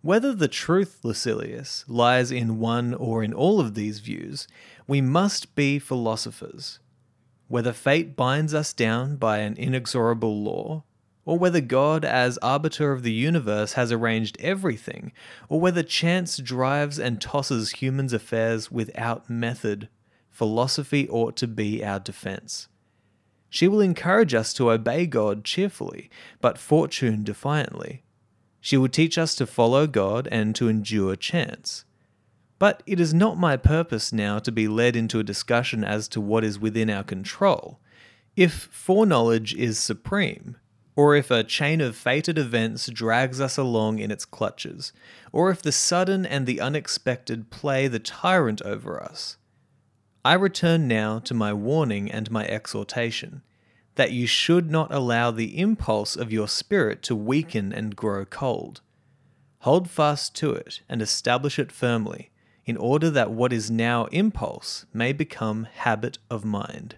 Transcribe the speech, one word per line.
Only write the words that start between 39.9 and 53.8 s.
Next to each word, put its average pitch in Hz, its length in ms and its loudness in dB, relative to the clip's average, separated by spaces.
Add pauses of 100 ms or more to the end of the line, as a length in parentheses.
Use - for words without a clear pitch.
or 147 180 8
if 143 160 4
a 113 140 4
chain 156 360 0
of 120 140 0
fated 151 440 0
events 113 500 -2
drags 120 520 0
us 135 160 -2
along 110 440 0
in 104 100 -4
its 101 140 -8
clutches, - 680 -8 (380)
or 180 200 2
if 175 120 -2
the 147 100 0
sudden 185 540 0
and 139 200 -2
the 123 140 -2
unexpected 123 920 -4
play 139 360 0
the 117 120 -2
tyrant 143 640 0
over 101 400 -8
us, - 340 -12 (880)
I 139 60 6
return 170 560 4
now 110 320 2
to 123 140 -6
my 107 180 2
warning 104 580 0
and 110 220 -6
my 107 160 -2
exhortation, 117 920 -6 (540)